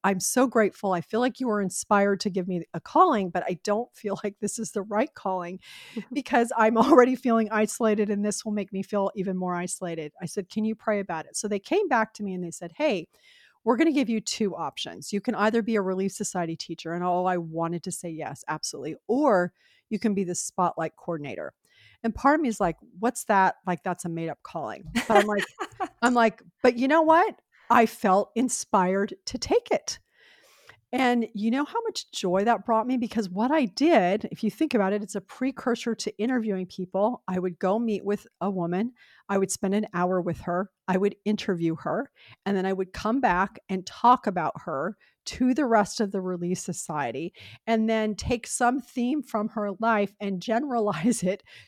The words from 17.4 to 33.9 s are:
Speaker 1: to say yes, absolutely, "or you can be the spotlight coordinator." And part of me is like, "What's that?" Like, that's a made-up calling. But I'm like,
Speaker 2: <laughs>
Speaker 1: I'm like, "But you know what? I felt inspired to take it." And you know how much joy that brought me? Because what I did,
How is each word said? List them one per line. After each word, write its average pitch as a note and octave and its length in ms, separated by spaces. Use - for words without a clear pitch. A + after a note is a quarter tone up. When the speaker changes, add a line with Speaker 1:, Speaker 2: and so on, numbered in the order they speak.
Speaker 1:
to F#3 80
say E3+ 180
yes, D3 380
absolutely, D3+ 480
"or A3+ 440
you G#3+ 80
can G#3 160
be F#3+ 100
the F3 100
spotlight - 640
coordinator." C3+ 580
And A3+ 120
part C#4+ 220
of D#4 60
me C#4 60
is A3 120
like, E3+ 160
"What's A#3 260
that?" F#3+ 300
Like, F3+ 160
that's F3+ 220
a F3 40
made-up E3 340
calling. - 500
But G#3+ 80
I'm G3+ 100
like, - 180
Speaker 2:
<laughs> - 440
Speaker 1:
I'm B3 120
like, A3+ 280
"But B3+ 160
you C4 100
know D#4+ 140
what? E4 380
I A#3 160
felt G3 500
inspired G3 760
to - 120
take - 320
it." - 280
And B3 440
you G#3+ 160
know C#4 160
how A#4 160
much - 300
joy F#3+ 320
that A3 200
brought A3 220
me? B3+ 100
Because A3 320
what G#3 220
I D4+ 160
did, G#3+ 640